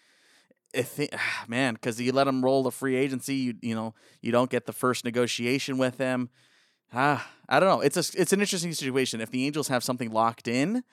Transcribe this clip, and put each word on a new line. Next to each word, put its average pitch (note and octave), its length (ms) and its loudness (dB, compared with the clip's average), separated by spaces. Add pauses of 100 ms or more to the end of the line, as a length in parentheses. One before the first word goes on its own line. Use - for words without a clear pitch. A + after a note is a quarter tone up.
(760)
I B2+ 60 0
thi-, C#3+ 280 -4 (200)
<sighs> - 180 -8
man, A#2 300 -2
'cause A#2 240 -4
you B2 100 0
let C#3 160 4
'em C3 160 0
roll C3 200 4
the B2 80 0
free C3 260 -2
agency, C3+ 380 -2
you, B2+ 260 -2
you A2+ 120 -4
know, A2 200 -6 (280)
you A2+ 120 -2
don't B2 160 4
get B2 160 -2
the A2 80 -8
first B2+ 320 0
negotiation B2 720 -2
with B2+ 180 0
them. B2+ 340 -2 (680)
Ah, C3+ 320 2 (220)
I C3+ 100 6
don't F#3+ 100 6
know. C3 120 4
It's D3 160 4
a, F3 240 -2
it's F3+ 120 4
an G3+ 60 2
interesting F3+ 320 -2
situation. C3 480 -2
If A2 120 -6
the B2+ 160 0
Angels D3 220 -2
have B2+ 140 0
something B2 280 -4
locked A2+ 360 0
in D#3+ 460 0